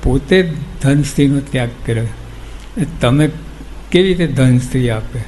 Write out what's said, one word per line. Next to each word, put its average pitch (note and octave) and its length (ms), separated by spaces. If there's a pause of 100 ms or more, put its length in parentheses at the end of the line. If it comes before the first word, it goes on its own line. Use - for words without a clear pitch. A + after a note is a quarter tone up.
પોતે D#3+ 500 (280)
ધન C#3 220
સ્ત્રીનો C#3+ 360
ત્યાગ C3 300 (160)
કર્યો, A2+ 180 (760)
એ F3 80 (160)
તમે C#3 280 (600)
કેવી F3+ 160
રીતે F3 200
ધન B2+ 300
સ્ત્રી B2 320
આપે? A2 380